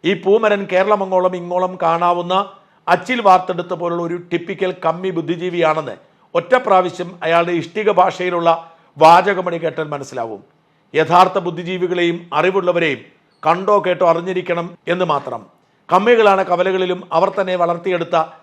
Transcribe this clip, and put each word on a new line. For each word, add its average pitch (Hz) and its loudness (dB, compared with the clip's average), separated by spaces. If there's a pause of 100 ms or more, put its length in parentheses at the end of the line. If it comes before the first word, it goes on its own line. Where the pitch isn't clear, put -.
ഈ 185 0
പൂമരൻ 208 2
കേരളമങ്ങോളം 190 2
ഇങ്ങോളം 180 -4
കാണാവുന്ന 175 0 (380)
അച്ചിൽ 233 0
വാർത്തെടുത്ത 180 2
പോലുള്ള 170 -4
ഒരു 170 -6 (160)
ടിപ്പിക്കൽ 170 -4 (120)
കമ്മി 180 -2
ബുദ്ധിജീവിയാണെന്ന് 160 -2 (380)
ഒറ്റ 175 0
പ്രാവശ്യം 185 0
അയാളുടെ 170 2
ഇഷ്ടിക 202 -2
ഭാഷയിലുള്ള 175 0 (260)
വാചകമണി 175 4
കേട്ടാൽ 160 -4
മനസ്സിലാവും. 131 -8 (520)
യഥാർത്ഥ 175 4
ബുദ്ധിജീവികളെയും 175 -4
അറിവുള്ളവരെയും 170 0 (460)
കണ്ടോ 190 2
കേട്ടോ 180 0
അറിഞ്ഞിരിക്കണം 175 -4 (100)
എന്ന് 180 -2
മാത്രം. 131 -6 (460)
കമ്മികളാണ് 202 4
കവലകളിലും 180 -2
അവർ 185 2
തന്നെ 185 -2
വളർത്തിയെടുത്ത 170 -2 (180)